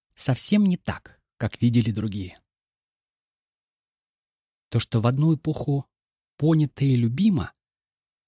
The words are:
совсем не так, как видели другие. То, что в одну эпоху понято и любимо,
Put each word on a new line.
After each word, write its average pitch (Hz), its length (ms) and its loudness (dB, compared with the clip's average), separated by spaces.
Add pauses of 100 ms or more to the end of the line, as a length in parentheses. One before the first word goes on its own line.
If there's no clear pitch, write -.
(140)
совсем - 520 0
не 180 100 2
так, - 460 -12 (160)
как - 240 -6
видели 117 300 2
другие. 101 500 -8 (2250)
То, 113 120 -2
что - 200 -2
в 110 80 2
одну 147 260 2
эпоху 143 520 -4 (500)
понято 151 480 2
и 131 140 4
любимо, 135 560 0 (720)